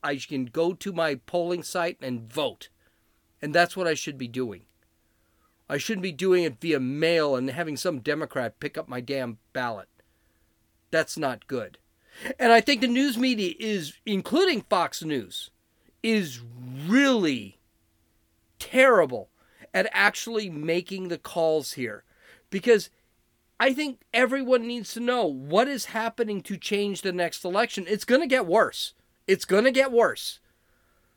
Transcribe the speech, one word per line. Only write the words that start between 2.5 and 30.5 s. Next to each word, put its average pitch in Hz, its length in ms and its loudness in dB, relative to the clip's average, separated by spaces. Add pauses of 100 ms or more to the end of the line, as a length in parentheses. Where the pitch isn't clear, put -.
And 151 140 -4
that's 170 200 4
what 180 120 -4
I 160 80 0
should 139 240 -10
be 123 100 -8
doing. 117 360 -6 (1040)
I 143 120 -4
shouldn't 190 240 -4
be 185 100 -4
doing 180 320 2
it 143 160 -4
via 160 180 0
mail 147 580 0
and 127 120 -2
having 151 300 -6
some 160 220 -4
Democrat 147 600 -4
pick 147 160 -8
up 156 120 -10
my 123 120 -8
damn 123 380 -6 (160)
ballot. 117 340 -6 (1000)
That's 160 260 -2
not 131 300 -4
good. 117 320 -6 (600)
And 240 140 6
I 233 80 10
think 247 220 2
the 262 60 2
news 254 280 2
media 226 420 0
is, 196 360 -4 (100)
including 226 640 2
Fox 175 340 0
News, 139 480 -6 (520)
is 180 400 0 (440)
really 190 720 2 (1000)
terrible 180 720 4 (420)
at 190 200 2
actually 208 580 0
making 170 580 -4
the 170 80 -6
calls 156 580 0
here. 113 300 -8 (460)
Because 208 400 4 (680)
I 269 140 4
think 277 280 -4 (120)
everyone 247 540 2
needs 240 280 -8
to 220 60 -8
know 240 240 0
what 151 440 0
is 277 180 -6
happening 220 560 -4
to 196 140 -8
change 202 460 -4
the 190 100 -2
next 175 320 -4
election. 196 440 -2
It's 208 160 -2
gonna 285 220 4
get 247 200 0
worse. - 480 0 (320)
It's 190 180 2
gonna 214 260 4
get 262 220 2
worse. 208 480 2 (760)